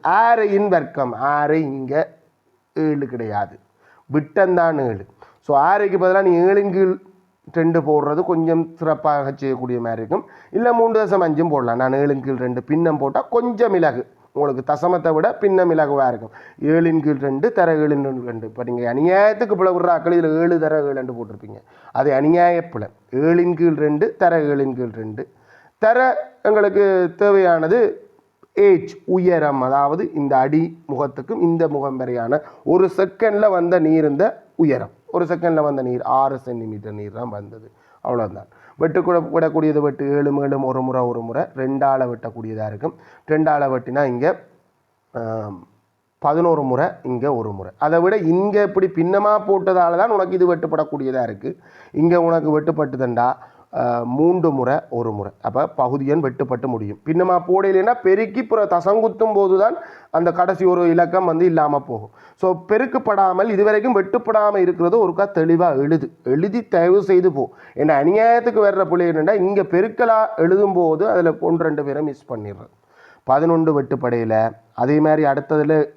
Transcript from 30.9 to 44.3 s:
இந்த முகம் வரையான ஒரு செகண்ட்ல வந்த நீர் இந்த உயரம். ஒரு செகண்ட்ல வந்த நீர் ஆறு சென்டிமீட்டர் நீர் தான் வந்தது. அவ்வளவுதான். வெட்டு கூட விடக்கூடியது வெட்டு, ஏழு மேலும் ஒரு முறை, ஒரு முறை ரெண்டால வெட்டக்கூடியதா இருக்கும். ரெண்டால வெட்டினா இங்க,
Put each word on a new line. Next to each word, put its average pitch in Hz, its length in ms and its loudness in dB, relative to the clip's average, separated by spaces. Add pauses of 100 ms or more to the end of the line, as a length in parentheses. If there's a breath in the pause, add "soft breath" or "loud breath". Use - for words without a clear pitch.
இந்த 170 260 2
முகம் 139 300 -4
வரையான 123 440 -4 (220 loud breath)
ஒரு 180 240 2 (100)
செகண்ட்ல 208 520 0
வந்த 175 300 0
நீர் 156 300 2
இந்த 147 160 0 (300)
உயரம். 127 400 0 (160)
ஒரு 175 140 -2
செகண்ட்ல 165 360 0
வந்த 143 200 -2
நீர் 123 220 -4 (140)
ஆறு 135 200 0
சென்டிமீட்டர் 110 640 -10
நீர் 104 200 -12
தான் 120 100 -10
வந்தது. 107 380 -16 (380 soft breath)
அவ்வளவுதான். 107 440 -6 (280 soft breath)
வெட்டு 160 260 0
கூட 175 160 0
விடக்கூடியது 156 600 0
வெட்டு, 143 300 -4
ஏழு 143 220 0
மேலும் 139 320 -2
ஒரு 131 180 -2
முறை, 131 200 -2
ஒரு 120 200 -4
முறை 117 220 -6 (120)
ரெண்டால 135 560 -2
வெட்டக்கூடியதா 110 560 -10
இருக்கும். 107 280 -8 (320 soft breath)
ரெண்டால 151 420 2
வெட்டினா 131 340 -2
இங்க, 127 240 -2 (840)